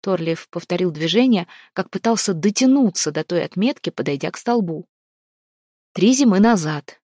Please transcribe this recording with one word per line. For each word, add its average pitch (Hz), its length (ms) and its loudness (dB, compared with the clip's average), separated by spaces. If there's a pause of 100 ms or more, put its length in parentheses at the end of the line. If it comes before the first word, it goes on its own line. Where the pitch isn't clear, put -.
Торлиев 165 480 -4
повторил 175 440 -4
движение, 180 560 0 (240)
как - 180 -8
пытался 214 420 -2
дотянуться 214 800 2
до 156 140 -4
той 175 200 -2
отметки, 190 460 -4
подойдя 143 400 -4
к - 60 -12
столбу. 180 500 -4 (1040)
«Три 196 200 4
зимы 254 260 4
назад. 170 640 0 (120)